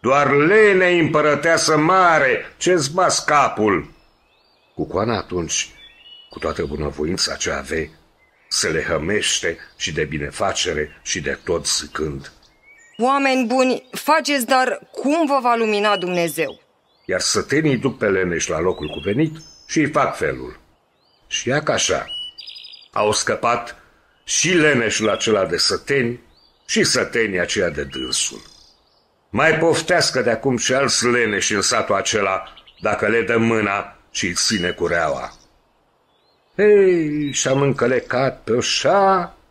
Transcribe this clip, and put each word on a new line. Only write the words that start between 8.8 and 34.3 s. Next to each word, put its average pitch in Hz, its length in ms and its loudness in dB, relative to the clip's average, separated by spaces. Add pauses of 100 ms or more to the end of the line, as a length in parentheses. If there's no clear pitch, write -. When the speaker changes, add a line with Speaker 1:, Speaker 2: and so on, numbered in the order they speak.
Speaker 1:
și - 140 -6
de 78 120 -2
binefacere 76 960 -4
și - 180 -6
de 69 240 -6
tot 82 240 -2
zicând: - 640 -6 (680)
Speaker 2:
"Oameni 262 480 2
buni, 254 460 0
faceți, 285 540 0
dar 254 340 0 (120)
cum 311 340 0
vă 277 160 0
va 240 140 2
lumina 208 420 0
Dumnezeu?" 170 640 -2 (460)
Speaker 1:
Iar 92 140 -2
sătenii 139 580 0
duc 117 200 -2
pe 120 80 -2
leneș 92 420 0
la 80 120 -2
locul 87 280 2
cuvenit 101 500 0 (300)
și - 120 0
îi 147 120 4
fac 139 260 2
felul. 64 420 -4 (680)
Și - 180 -4
ia 143 160 -2
că 151 80 -2
așa, - 340 -2 (880)
au 107 200 0
scăpat 117 640 -2 (480)
și - 260 -2
leneșul 127 600 2
acela 98 360 2
de 87 120 -2
săteni 120 600 -2 (460)
și - 180 0
sătenii 107 560 0
aceia 87 300 0
de 71 140 -6
dânsul. 65 580 -6 (880)
Mai 156 280 2
poftească 160 640 0
de 117 80 0
acum 123 280 0
și - 160 0
alți 131 340 0
leneși 110 460 0
în 98 80 0
satul 107 340 0
acela, 98 580 -2 (280)
dacă 104 260 -2
le 113 140 2
dă 113 160 0
mâna 110 600 0 (140)
și - 140 -6
îi 90 80 -4